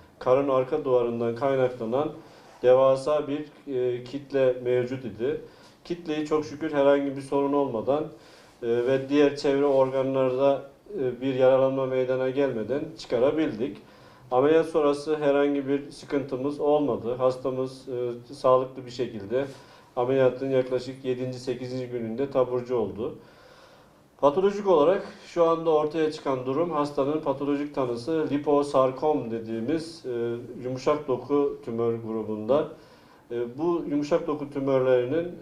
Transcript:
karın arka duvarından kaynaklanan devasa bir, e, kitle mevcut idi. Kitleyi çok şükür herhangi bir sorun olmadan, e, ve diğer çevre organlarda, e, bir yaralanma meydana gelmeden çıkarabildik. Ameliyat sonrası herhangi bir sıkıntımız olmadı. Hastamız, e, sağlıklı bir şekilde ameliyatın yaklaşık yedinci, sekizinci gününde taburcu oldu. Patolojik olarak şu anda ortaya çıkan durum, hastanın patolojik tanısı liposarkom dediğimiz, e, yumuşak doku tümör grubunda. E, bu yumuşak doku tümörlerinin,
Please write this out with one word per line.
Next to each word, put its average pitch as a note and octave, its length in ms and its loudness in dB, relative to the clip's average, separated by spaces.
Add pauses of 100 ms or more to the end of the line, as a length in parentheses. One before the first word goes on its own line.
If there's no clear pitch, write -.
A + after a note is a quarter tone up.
(200)
karın C#3 300 4
arka C3 360 0
duvarından A#2 500 2
kaynaklanan C3 760 0 (500)
devasa C3+ 680 4
bir, C#3+ 480 -8
e, B2 280 -2
kitle C3+ 500 0 (100)
mevcut B2 420 -2
idi. A2+ 360 -4 (440)
Kitleyi D#3 400 -4
çok D3+ 200 0
şükür D3 280 -8
herhangi C#3 440 2
bir C#3 40 -10
sorun C#3 320 -2
olmadan, C3+ 500 0
e, - 640 -14
ve C3 420 0
diğer C#3+ 260 4
çevre C#3+ 300 2
organlarda, C3+ 1040 2 (300)
e, B2 220 -4
bir C3+ 120 0
yaralanma C3+ 520 4
meydana C3 440 0
gelmeden C3 540 -2 (140)
çıkarabildik. C3+ 800 0 (540)
Ameliyat D#3 340 4
sonrası D3+ 520 0
herhangi C#3+ 500 2
bir C#3 240 -2
sıkıntımız C#3 680 -6
olmadı. C3+ 560 0
Hastamız, C3 760 -2
e, A#2+ 440 -6
sağlıklı B2+ 520 2
bir A#2+ 60 -14
şekilde A2+ 540 -4 (500)
ameliyatın C3 540 2
yaklaşık C3 560 -2
yedinci, B2+ 340 -4
sekizinci B2+ 480 -6
gününde A#2+ 440 -4
taburcu B2 440 0
oldu. G#2+ 400 -4 (1000)
Patolojik G3 500 2
olarak F3+ 400 4 (200)
şu E3+ 160 2
anda E3 260 2
ortaya D#3 420 2
çıkan C3+ 340 -4
durum, D#3 260 0
hastanın D3 480 0
patolojik C#3+ 560 -2
tanısı C3+ 560 -2
liposarkom C#3+ 1000 2
dediğimiz, A2+ 720 -6
e, A#2+ 300 -4 (280)
yumuşak C3 440 -2
doku C#3 580 0
tümör A#2 280 -2
grubunda. A2 760 -2 (640)
E, A#2+ 260 -6
bu E3 320 -2
yumuşak D3 380 0
doku D3 220 -4
tümörlerinin, C3+ 840 2 (100)